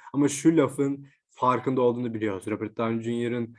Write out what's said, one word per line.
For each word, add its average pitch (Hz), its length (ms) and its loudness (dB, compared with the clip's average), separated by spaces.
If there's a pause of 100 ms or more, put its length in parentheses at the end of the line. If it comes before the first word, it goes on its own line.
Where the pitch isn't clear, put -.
(120)
Ama 143 160 2
şu 156 280 2
lafın 139 500 0 (240)
farkında 127 500 0
olduğunu 123 340 0
biliyoruz. 107 320 -4
Robert 107 320 -6
Downey 113 240 -2
Junior'ın 117 560 -4